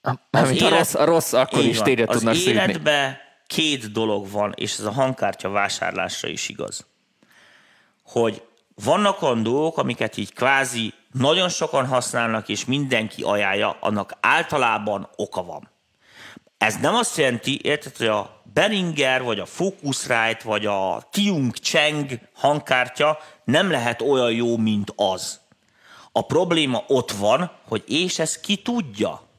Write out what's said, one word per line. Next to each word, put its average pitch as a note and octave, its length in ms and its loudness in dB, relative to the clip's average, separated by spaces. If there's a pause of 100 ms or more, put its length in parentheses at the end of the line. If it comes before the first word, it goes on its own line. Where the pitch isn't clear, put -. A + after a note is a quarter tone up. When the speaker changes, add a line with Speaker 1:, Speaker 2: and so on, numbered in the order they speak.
Speaker 1:
A, - 80 -4
Speaker 2:
Az C3 80 -4 (140)
Speaker 1:
mármint B2+ 300 4
a - 40 6
Speaker 2:
élet- - 120 4
Speaker 1:
rossz, - 160 2
a - 120 4
rossz E3 280 2
akkor B2+ 260 4
Speaker 2:
Így A#2+ 100 4
Speaker 1:
is A#2 60 0
Speaker 2:
van. A2 100 0
Speaker 1:
téged A2+ 240 4
Speaker 2:
Az A2+ 60 2
Speaker 1:
tudnak A2+ 200 2
szídni. - 160 2
Speaker 2:
életbe D3 720 0 (260)
két C#3 440 -2
dolog G#2 400 -2
van, G#2 260 -2
és - 200 -6
ez G#2 80 -8
a G#2+ 60 -2
hangkártya B2 580 -2
vásárlásra F#2+ 800 -4
is - 200 -8
igaz. - 360 -10 (1160)
Hogy A2+ 380 -2 (420)
vannak G3 380 2
olyan B2 220 2
dolgok, D3 340 0
amiket B2+ 400 -2
így G#2 160 -8
kvázi B2 600 0 (180)
nagyon D#3+ 380 2
sokan D#3 360 -2
használnak, A#2+ 640 -2
és G2+ 160 -4
mindenki B2+ 580 -2
ajánlja, G2+ 560 0
annak G#2 400 -2
általában A2+ 960 0
oka - 280 -6
van. E2 260 -14 (880)
Ez A2 200 0
nem E3 180 2
azt A#3 220 0
jelenti, C3+ 460 0
érted, C#3+ 340 -4
hogy A#2 100 0
a G#2 340 -2 (120)
Behringer, D3+ 680 0
vagy A2+ 160 -2
a F2+ 60 -8
Focusrite, B2+ 1000 -2
vagy G#2+ 220 -2
a F#2+ 460 -2
Tiung F3 440 0
Cheng D3 640 0 (140)
hangkártya D3 840 0 (260)
nem F3 280 2
lehet A#2+ 300 -2
olyan B2+ 300 2
jó, A#2 260 0
mint G#2+ 380 0
az. F#2+ 440 -2 (720)
A A2+ 140 0
probléma D#3 640 2
ott C3 240 2
van, A2 400 2 (160)
hogy A2 200 -4
és F3 320 -2
ez D#3+ 200 -4
ki - 160 -2
tudja. A#2 680 -4 (160)